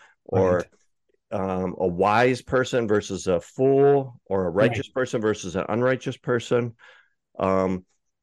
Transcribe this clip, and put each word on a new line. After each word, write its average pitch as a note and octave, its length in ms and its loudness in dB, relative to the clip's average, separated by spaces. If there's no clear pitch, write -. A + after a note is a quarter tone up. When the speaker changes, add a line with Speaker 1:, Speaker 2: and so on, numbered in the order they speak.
Speaker 1:
or, F#2 340 2
Speaker 2:
Right. E2+ 80 -4
Speaker 1:
um, F#2+ 460 -4
a F#2 100 0
wise G#2+ 540 2
person B2 460 -2
versus G2 400 -2
a E2+ 140 2
fool, C#3 840 2
or F#2+ 200 -2
a F2 40 -2
Speaker 2:
Right. G2+ 200 2
Speaker 1:
righteous A2+ 200 -6
person B2+ 320 -4
versus G#2 340 -2
an F#2+ 120 -2
unrighteous B2+ 500 -2
person. A#2+ 580 -2
Um, F#2+ 480 0